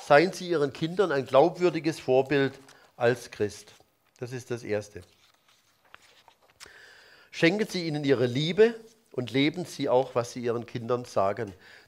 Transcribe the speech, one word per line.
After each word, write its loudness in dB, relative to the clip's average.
seien 6
Sie -10
Ihren 0
Kindern -2
ein -2
glaubwürdiges 2
Vorbild 0
als 0
Christ. -6
Das -12
ist -12
das -8
Erste. -6
Schenken 2
Sie -6
ihnen -4
Ihre 4
Liebe 2
und -8
leben -2
Sie -6
auch, 2
was -2
Sie -12
Ihren -4
Kindern -4
sagen. -2